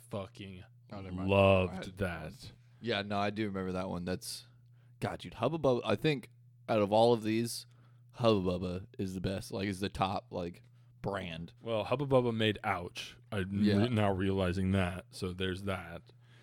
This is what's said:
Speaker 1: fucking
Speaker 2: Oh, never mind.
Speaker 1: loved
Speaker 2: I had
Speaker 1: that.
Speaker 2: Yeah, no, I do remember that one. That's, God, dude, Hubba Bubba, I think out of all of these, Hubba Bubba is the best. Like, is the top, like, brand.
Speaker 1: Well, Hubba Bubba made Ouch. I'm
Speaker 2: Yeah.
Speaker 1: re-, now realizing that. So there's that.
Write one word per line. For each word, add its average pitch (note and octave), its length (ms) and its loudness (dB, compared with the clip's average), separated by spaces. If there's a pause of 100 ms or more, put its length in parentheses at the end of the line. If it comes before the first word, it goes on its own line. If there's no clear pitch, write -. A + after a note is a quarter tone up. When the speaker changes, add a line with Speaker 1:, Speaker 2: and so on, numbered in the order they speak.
Speaker 1:
fucking G2 540 -10 (300)
Speaker 2:
Oh, G2+ 80 -12
never F#2 140 -10
mind. F#2+ 140 -2
Speaker 1:
loved G2 420 8
Speaker 2:
I - 60 -10
had F#2 220 -10
Speaker 1:
that. E2 340 -4 (480)
Speaker 2:
Yeah, A2 200 -2
no, G2+ 160 -4
I G2+ 120 2
do G#2+ 180 -2
remember F#2+ 260 -2
that F#2 160 -4
one. F2 160 -6
That's, - 400 -6 (540)
God, G2 200 -4
dude, - 160 -14
Hubba D3 220 0
Bubba, C3 280 2
I G#2 100 2
think C#3+ 340 -2 (400)
out A2+ 120 4
of G2 100 2
all A2+ 220 6
of A2 100 2
these, A2 420 -2 (480)
Hubba A2 280 4
Bubba F2+ 440 -2 (140)
is F#2+ 160 -4
the F#2 60 -6
best. F#2+ 300 -6
Like, G2+ 160 -4
is F#2 120 -4
the F#2+ 100 -2
top, F#2+ 420 -2
like, F2+ 300 -6 (400)
brand. F2+ 600 -6
Speaker 1:
Well, A2 240 -2
Hubba C3+ 200 -2
Bubba B2 300 4
made A2 280 2
Ouch. F#2 520 -6 (160)
I'm G2+ 320 0
Speaker 2:
Yeah. G#2 140 6
Speaker 1:
re-, A#2 120 4
now G#2+ 220 4
realizing F#2+ 640 2
that. F2+ 380 0
So F#2 220 -6
there's F#2 300 -4
that. F2+ 380 -6 (420)